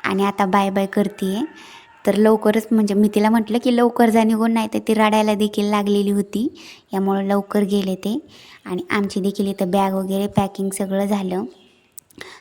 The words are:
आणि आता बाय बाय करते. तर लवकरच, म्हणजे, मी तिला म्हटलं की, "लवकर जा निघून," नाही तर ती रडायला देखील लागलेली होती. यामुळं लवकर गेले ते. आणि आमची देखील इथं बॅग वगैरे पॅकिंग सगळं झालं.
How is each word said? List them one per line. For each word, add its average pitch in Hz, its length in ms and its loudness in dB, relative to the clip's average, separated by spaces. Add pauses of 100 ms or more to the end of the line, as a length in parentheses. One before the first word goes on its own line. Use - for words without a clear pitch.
आणि 190 200 -2
आता 202 220 0
बाय 196 240 2
बाय 196 160 0
करते. 196 600 -2 (600)
तर 196 80 0
लवकरच, 214 560 2
म्हणजे, 208 220 2
मी 208 220 4
तिला 214 140 4
म्हटलं 220 280 0
की, 240 200 0
"लवकर 240 320 4
जा 226 140 4
निघून," 220 280 2
नाही 226 220 0
तर 214 140 -2
ती 220 60 2
रडायला 214 400 2
देखील 208 320 -2
लागलेली 202 460 0
होती. 202 480 -4 (340)
यामुळं 196 300 0
लवकर 202 380 0
गेले 190 340 -2
ते. 208 240 -4 (460)
आणि 180 240 -6
आमची 202 320 -2
देखील 196 260 -2
इथं 196 240 -2
बॅग 196 220 2
वगैरे 190 340 -4
पॅकिंग 196 420 -2
सगळं 196 360 -4
झालं. 196 380 -4 (960)